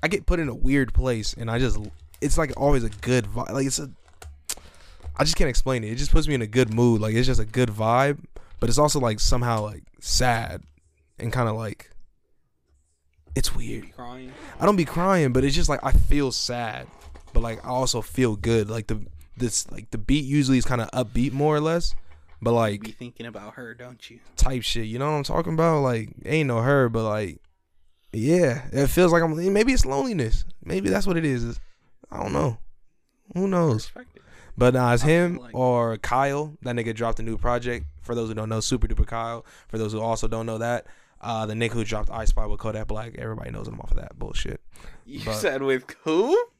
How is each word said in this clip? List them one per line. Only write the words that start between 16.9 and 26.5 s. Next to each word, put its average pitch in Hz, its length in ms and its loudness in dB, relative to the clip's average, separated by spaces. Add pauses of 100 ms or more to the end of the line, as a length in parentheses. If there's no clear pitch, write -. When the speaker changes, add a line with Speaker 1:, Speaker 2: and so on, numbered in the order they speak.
Speaker 1:
but, - 120 4
like, 113 200 -6
I - 60 -12
also 127 320 -2
feel 117 340 0
good. 107 340 0
Like, 110 180 -8
the, 107 180 -4 (320)
this, - 340 -4
like, - 200 -12
the 123 80 -6
beat 135 260 0
usually 135 320 2
is 113 80 2
kinda 120 260 0
upbeat 120 400 -2
more 147 240 0
or 147 60 0
less, 165 320 0 (480)
but, 117 120 0
like, 113 200 2
Speaker 2:
You 101 60 -6
be 110 120 -14
thinking 117 360 -16
about 104 260 -16
her, 120 220 -16
don't 123 340 -20
you? 113 100 -20 (160)
Speaker 1:
type 131 280 4
shit. 113 240 -2
You 110 120 -6
know 139 120 -2
what 151 60 0
I'm 143 60 -4
talking 160 300 -2
about? 160 280 2
Like, 120 280 -2 (160)
ain't 151 220 0
no 117 140 0